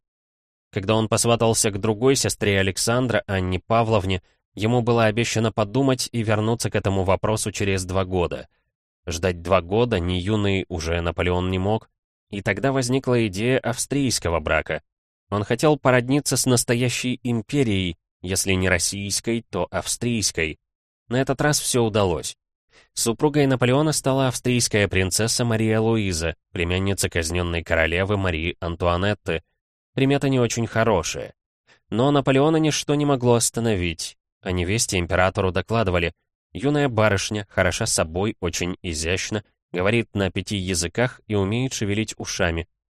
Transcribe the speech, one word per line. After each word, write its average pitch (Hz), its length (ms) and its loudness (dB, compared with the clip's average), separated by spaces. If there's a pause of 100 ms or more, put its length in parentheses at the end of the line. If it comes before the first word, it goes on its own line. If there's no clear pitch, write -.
(720)
Когда 101 240 0
он 110 140 2
посватался 113 640 2
к 98 100 -4
другой 110 360 2
сестре 101 440 0
Александра, 113 680 0
Анне 92 340 -2
Павловне, 107 640 0 (320)
ему 113 280 2
было 117 240 4
обещано 110 440 0
подумать 127 640 0
и 120 100 -2
вернуться 107 460 0
к - 60 -4
этому 98 300 0
вопросу 104 480 0
через 95 340 -2
два 92 180 -2
года. 82 440 -2 (580)
Ждать 87 340 -2
два 90 220 2
года 107 360 0
ни 87 140 0
юный 98 560 0
уже 85 320 -4
Наполеон 90 500 0
не 92 80 0
мог, 104 300 -2 (400)
и 98 140 -8
тогда 104 300 0
возникла 127 560 0
идея 113 300 -2
австрийского 113 840 -2
брака. 78 420 -2 (480)
Он 101 140 -2
хотел 151 340 2
породниться 131 580 2
с - 80 0
настоящей 123 800 0
империей, 113 720 -2 (240)
если 95 320 -2
не 92 160 2
российской, 101 800 -2
то 87 220 -4
австрийской. 92 880 -4 (500)
На 123 140 0
этот - 180 -2
раз 147 180 2
все - 240 0
удалось. 101 540 0 (560)
Супругой 143 540 2
Наполеона 135 460 2
стала 135 360 0
австрийская 120 580 0
принцесса 95 600 0
Мария 110 340 2
Луиза, 98 560 0 (160)
племянница 92 560 0
казненной 85 560 -2
королевы 87 540 0
Марии 85 420 -2
Антуанетты. 87 840 -2 (520)
Примета 139 340 0
не 131 100 2
очень 117 280 0
хорошая. 104 640 0 (560)
Но 123 220 2
Наполеона 143 480 4
ничто 151 360 0
не 147 120 0
могло 123 280 4
остановить. 107 840 -2 (240)
О 98 80 -4
невесте 90 480 0
императору 92 540 0
докладывали: 90 640 0 (380)
«Юная 143 360 0
барышня, 107 600 0
хороша 92 380 0
собой, 92 540 -2
очень 90 420 -4
изящна, 87 640 -4 (260)
говорит 104 440 0
на 98 180 0
пяти 98 240 -6
языках 92 720 -2
и 107 80 -2
умеет 110 360 -2
шевелить 104 460 -4
ушами». 85 500 -4 (280)